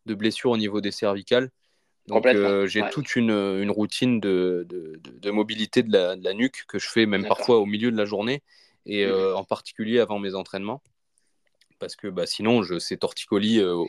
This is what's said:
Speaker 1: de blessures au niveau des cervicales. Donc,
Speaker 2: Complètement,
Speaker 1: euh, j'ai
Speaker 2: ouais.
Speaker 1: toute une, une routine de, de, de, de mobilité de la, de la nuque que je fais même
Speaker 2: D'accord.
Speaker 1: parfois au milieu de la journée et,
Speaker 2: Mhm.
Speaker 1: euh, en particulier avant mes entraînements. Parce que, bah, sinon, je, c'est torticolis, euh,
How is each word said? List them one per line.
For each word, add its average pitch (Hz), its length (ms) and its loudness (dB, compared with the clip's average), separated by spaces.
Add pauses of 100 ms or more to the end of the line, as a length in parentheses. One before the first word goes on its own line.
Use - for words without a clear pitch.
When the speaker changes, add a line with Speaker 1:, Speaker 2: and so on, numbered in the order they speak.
Speaker 1:
de 110 80 -4
blessures 110 360 0
au 117 60 4
niveau 104 240 -2
des 101 100 -2
cervicales. 110 600 0 (580)
Donc, 104 80 2
Speaker 2:
Complètement, 110 320 6
Speaker 1:
euh, 98 180 2
j'ai 104 160 0
Speaker 2:
ouais. 104 80 -2
Speaker 1:
toute - 240 -6
une, 117 160 2
une 98 400 0
routine 107 480 0
de, 92 500 0
de, 82 320 -12
de, 62 180 -20
de 98 120 -6
mobilité 107 540 0
de 110 80 -4
la, 92 240 4
de 92 80 -10
la 95 100 -2
nuque 120 320 -2
que 101 140 -6
je - 80 -8
fais 113 180 4
même 98 160 2
Speaker 2:
D'accord. - 140 0
Speaker 1:
parfois 120 220 4
au 101 80 2
milieu 107 260 0
de 110 40 -2
la 107 80 0
journée 107 380 -4 (420)
et, 101 220 -2
Speaker 2:
Mhm. 95 60 2
Speaker 1:
euh, 95 240 0
en 98 80 -4
particulier 110 560 -2
avant 104 180 0
mes 98 160 -6
entraînements. 98 480 -8 (960)
Parce 90 160 -12
que, - 100 -12
bah, 90 180 -4
sinon, 110 380 2
je, 87 160 -2
c'est 85 200 -8
torticolis, - 600 0
euh, 90 160 2 (140)